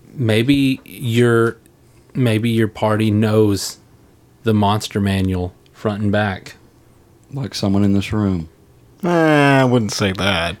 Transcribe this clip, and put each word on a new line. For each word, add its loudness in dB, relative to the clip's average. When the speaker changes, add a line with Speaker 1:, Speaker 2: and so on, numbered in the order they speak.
Speaker 1:
maybe 0
your, 0
maybe 0
your 0
party 0
knows 0
the 0
monster 0
manual -2
front -6
and 0
back. -4
Speaker 2:
Like -10
someone 0
in 2
this -2
room. -2
Speaker 3:
Eh, -2
I 4
wouldn't 0
say -2
that, -2